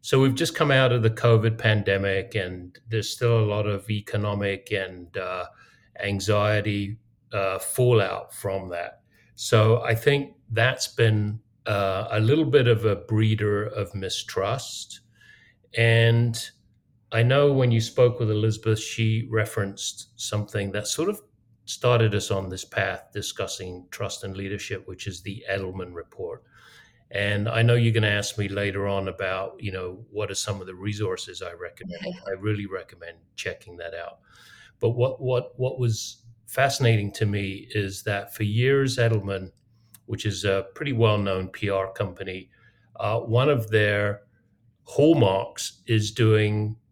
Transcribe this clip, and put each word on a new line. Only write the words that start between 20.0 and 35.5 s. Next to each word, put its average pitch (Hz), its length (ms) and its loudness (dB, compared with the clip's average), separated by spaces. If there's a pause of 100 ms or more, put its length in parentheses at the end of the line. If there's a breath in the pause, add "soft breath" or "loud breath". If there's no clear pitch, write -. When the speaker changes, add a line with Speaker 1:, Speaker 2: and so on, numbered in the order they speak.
Speaker 1:
something 104 520 -4
that 104 140 -4
sort 170 220 -2
of 208 100 -6 (440)
started 113 500 2
us 101 160 -2
on 95 200 -2
this 90 140 -8
path - 480 -4
discussing 92 800 -10
trust - 340 -10
and 95 140 -10
leadership, 98 500 -8
which 92 200 -12
is 90 160 -12
the 101 260 -12
Edelman 92 460 -6
Report. - 480 -12 (680 loud breath)
And 104 360 -2
I 117 140 2
know 120 140 6
you're 117 180 4
gonna 107 140 4
ask 104 300 -2
me 104 100 -2
later 101 400 -2
on 98 200 -2
about, 95 520 -4
you 98 120 -6
know, 92 380 -10
what 101 200 -6
are 98 60 -8
some 98 240 -6
of 92 80 -14
the 92 80 -14
resources 92 680 -6
I 87 120 -10
recommend. 87 500 -12
Speaker 2:
Yeah. 90 240 -10
Speaker 1:
I 98 40 -6
really 101 340 -2
recommend 85 520 -14 (180)
checking 87 420 -10
that 85 160 -12
out. 85 260 -14 (600 loud breath)
But 113 100 2
what, 123 320 -2
what, 127 360 -2